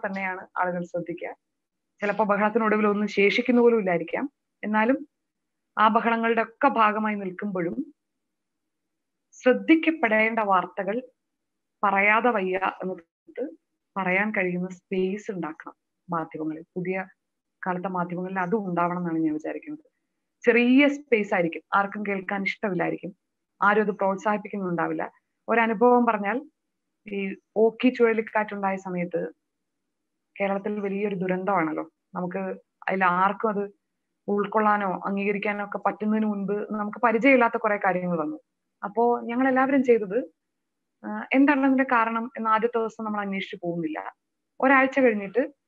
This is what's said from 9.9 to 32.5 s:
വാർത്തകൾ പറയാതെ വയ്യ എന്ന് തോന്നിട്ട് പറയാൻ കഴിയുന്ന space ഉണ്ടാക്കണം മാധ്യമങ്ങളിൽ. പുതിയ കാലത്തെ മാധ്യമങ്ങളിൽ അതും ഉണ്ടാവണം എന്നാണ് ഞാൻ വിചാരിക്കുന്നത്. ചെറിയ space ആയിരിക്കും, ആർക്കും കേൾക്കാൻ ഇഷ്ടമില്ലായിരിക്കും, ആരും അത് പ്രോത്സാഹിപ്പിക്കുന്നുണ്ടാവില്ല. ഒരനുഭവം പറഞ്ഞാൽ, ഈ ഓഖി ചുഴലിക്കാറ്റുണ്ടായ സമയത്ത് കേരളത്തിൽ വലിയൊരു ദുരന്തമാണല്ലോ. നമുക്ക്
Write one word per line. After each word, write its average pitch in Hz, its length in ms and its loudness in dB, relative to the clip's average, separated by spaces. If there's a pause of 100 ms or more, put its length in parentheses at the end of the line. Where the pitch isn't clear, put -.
വാർത്തകൾ 196 600 0 (840)
പറയാതെ 208 460 4
വയ്യ 190 280 0
എന്ന് 185 380 -4
തോന്നിട്ട് - 600 -12 (420)
പറയാൻ 190 340 0
കഴിയുന്ന 180 360 -2
space 190 640 -4
ഉണ്ടാക്കണം 160 420 -10 (360)
മാധ്യമങ്ങളിൽ. 156 520 -6
പുതിയ 185 440 -6 (640)
കാലത്തെ 180 200 -4
മാധ്യമങ്ങളിൽ 180 520 -4
അതും 190 300 -2
ഉണ്ടാവണം 175 280 0
എന്നാണ് 170 200 -2
ഞാൻ 160 160 0
വിചാരിക്കുന്നത്. 151 520 -10 (600)
ചെറിയ 240 420 6
space 233 460 0
ആയിരിക്കും, 165 280 -2 (120)
ആർക്കും 202 340 0
കേൾക്കാൻ 196 340 -6
ഇഷ്ടമില്ലായിരിക്കും, 175 760 -4 (460)
ആരും 208 200 4
അത് 208 100 0
പ്രോത്സാഹിപ്പിക്കുന്നുണ്ടാവില്ല. 196 1200 -4 (380)
ഒരനുഭവം 233 560 4
പറഞ്ഞാൽ, 220 440 -2 (580)
ഈ 196 280 -6 (220)
ഓഖി 226 320 4
ചുഴലിക്കാറ്റുണ്ടായ 220 840 0
സമയത്ത് 180 560 -6 (1080)
കേരളത്തിൽ 202 400 -2
വലിയൊരു 196 360 -4
ദുരന്തമാണല്ലോ. 180 760 -2 (260)
നമുക്ക് 180 240 -6 (500)